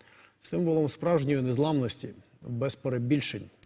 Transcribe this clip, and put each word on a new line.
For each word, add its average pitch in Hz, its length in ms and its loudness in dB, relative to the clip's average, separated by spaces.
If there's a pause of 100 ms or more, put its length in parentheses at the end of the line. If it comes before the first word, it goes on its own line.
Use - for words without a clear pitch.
(400)
символом 160 480 2
справжньої 143 540 2
незламності, 127 640 0 (340)
без 123 320 -4
перебільшень, 127 760 -2 (160)